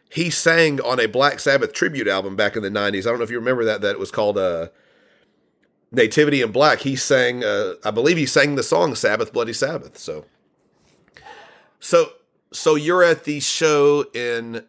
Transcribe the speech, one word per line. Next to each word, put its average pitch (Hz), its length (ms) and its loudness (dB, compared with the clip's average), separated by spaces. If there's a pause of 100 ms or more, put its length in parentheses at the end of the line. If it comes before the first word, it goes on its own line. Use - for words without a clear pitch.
he 170 220 -4
sang 160 500 2
on 123 180 -2
a 113 80 2
Black 135 320 0
Sabbath 135 360 0
tribute 139 340 -2
album 95 260 -2
back 101 220 -2
in 107 60 -4
the 98 80 -4
nineties. 101 360 -2
I 117 40 0
don't 120 80 -2
know 117 60 -4
if 110 60 -6
you 120 80 -6
remember 120 260 0
that, 107 180 0
that 101 160 -2
was 95 120 -6
called, 104 280 0
uh, 85 300 -2 (1200)
Nativity 139 500 4
in 113 100 0
Black. 127 300 4
He 135 160 -4
sang, 123 480 0
uh, 101 300 -2 (100)
I 107 60 -4
believe 131 260 2
he 156 100 0
sang 147 280 2
the 131 80 0
song 160 320 0
Sabbath, 110 380 -2
Bloody 117 200 -2
Sabbath. 135 460 -6
So, 78 260 -12 (1600)
so, 170 320 2 (400)
so 156 220 0
you're 165 280 2
at 165 220 2
the 147 160 -6
show 147 640 2 (100)
in 117 540 -6